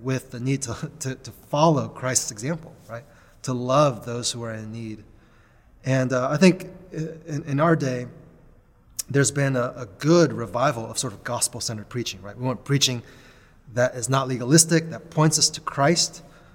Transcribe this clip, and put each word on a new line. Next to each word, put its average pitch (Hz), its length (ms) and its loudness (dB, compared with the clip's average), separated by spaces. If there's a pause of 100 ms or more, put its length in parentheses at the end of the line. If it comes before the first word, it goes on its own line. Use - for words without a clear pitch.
with 127 300 -4
the 127 80 -12
need 135 240 -2
to, 123 320 -8
<laughs> - 60 -20
to, 131 160 -6
to - 160 -16
follow 147 560 2
Christ's - 420 -2
example, 123 460 -8 (120)
right? 117 160 -14 (380)
To 135 100 -4
love 127 540 2
those 120 240 -4
who 117 140 -8
are 113 100 -8
in 110 160 -12
need. 110 320 -12 (800)
And, 131 280 2
uh, 127 180 0
I 147 60 0
think 185 340 6 (220)
in, 160 520 -8
in 139 140 -2
our 165 160 6
day, 127 320 -2 (1040)
there's 139 220 4
been 139 240 0
a, 123 200 -2
a 123 100 -12 (120)
good 156 340 6
revival 117 560 0
of 113 100 -8
sort 117 140 -4
of 98 120 -16
gospel-centered 113 640 -4
preaching, 113 340 -8
right? 101 140 -16
We 123 80 -10
want 123 200 -4
preaching 135 380 0 (720)
that 123 200 2
is 120 140 -8
not 135 200 2
legalistic, 160 600 2
that - 200 -14
points 156 280 4
us 160 120 2
to - 100 -12
Christ, - 600 0 (320)